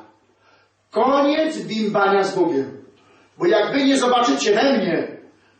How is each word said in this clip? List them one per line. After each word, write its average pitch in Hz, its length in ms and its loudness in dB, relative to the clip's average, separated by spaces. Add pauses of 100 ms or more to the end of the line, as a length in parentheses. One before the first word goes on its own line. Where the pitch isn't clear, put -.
(920)
Koniec 285 680 0
bimbania 196 680 0
z - 100 -6
Bogiem. 143 480 -2 (560)
Bo 349 80 -2
jak - 260 2
wy 269 120 0
nie 269 140 2
zobaczycie 240 560 0
we 247 240 2
mnie, 175 320 -4 (480)